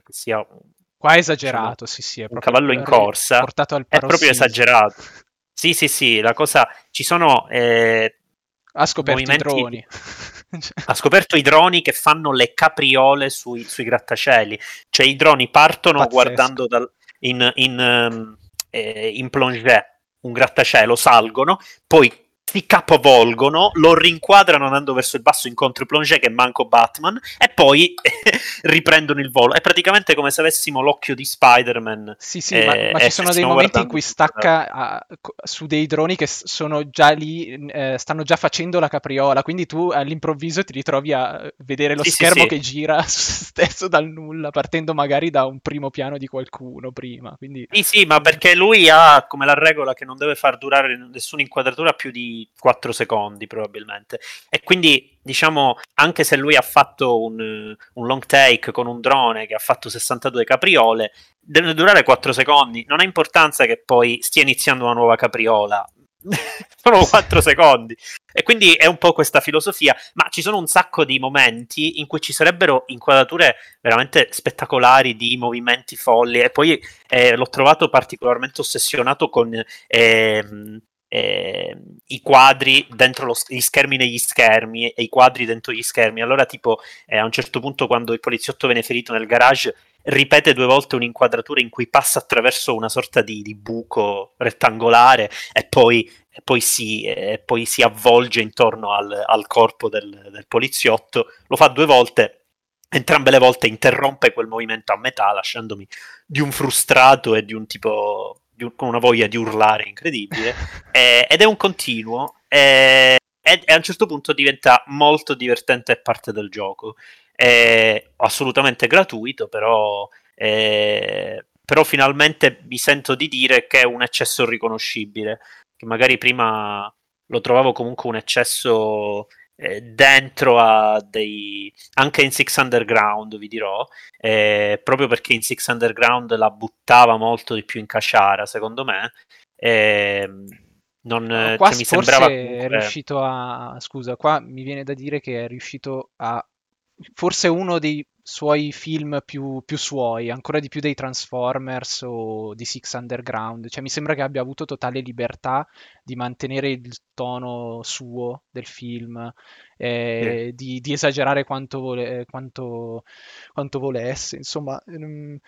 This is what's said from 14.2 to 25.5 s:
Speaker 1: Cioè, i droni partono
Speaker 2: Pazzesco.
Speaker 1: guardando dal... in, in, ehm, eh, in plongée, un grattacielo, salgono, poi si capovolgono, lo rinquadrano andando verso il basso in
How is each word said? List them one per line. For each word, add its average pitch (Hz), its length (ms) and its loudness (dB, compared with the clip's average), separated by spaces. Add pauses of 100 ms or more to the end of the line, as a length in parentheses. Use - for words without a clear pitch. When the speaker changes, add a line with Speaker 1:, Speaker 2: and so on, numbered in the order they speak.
Speaker 1:
Cioè, - 160 2
i 135 100 2
droni 135 340 4
partono 151 500 4
Speaker 2:
Pazzesco. 131 140 0
Speaker 1:
guardando 131 540 2
dal... 120 240 -2 (280)
in, 123 360 0
in, 127 240 0
ehm, 117 580 -2 (320)
eh, 110 440 -8
in 123 160 -8
plongée, 123 720 0 (200)
un 123 120 -12
grattacielo, 120 640 2
salgono, 120 600 4 (300)
poi 143 240 6 (320)
si - 220 -6
capovolgono, 139 1120 4
lo 165 200 6
rinquadrano 175 720 4
andando 139 280 -2
verso 127 220 -4
il 127 60 -8
basso 139 260 2
in 123 60 -12